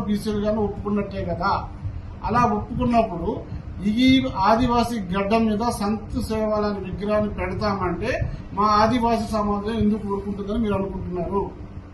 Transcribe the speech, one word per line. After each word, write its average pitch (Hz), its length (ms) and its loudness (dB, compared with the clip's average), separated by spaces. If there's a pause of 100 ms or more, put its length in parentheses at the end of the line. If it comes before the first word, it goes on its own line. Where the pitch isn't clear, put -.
బీసీలుగానో 214 580 0
ఒప్పుకున్నట్టే 190 640 -2
కదా. 175 220 0 (760)
అలా 233 160 4 (140)
ఒప్పుకున్నప్పుడు, 214 720 0 (720)
ఈ 254 80 6 (400)
ఆదివాసీ 240 500 4 (140)
గడ్డ 196 220 2 (100)
మీద 214 200 2 (180)
సంత్ 214 340 -2 (140)
సేవాలాల్ 214 580 0
విగ్రహాన్ని 202 500 0
పెడతామంటే, 185 720 -2 (460)
మా 196 100 2 (140)
ఆదివాసీ 226 460 4 (100)
సమాజం 208 480 0
ఎందుకు 208 200 2 (100)
ఊరుకుంటుందని 196 500 -4
మీరు 202 160 2
అనుకుంటున్నారు? 180 640 -2 (500)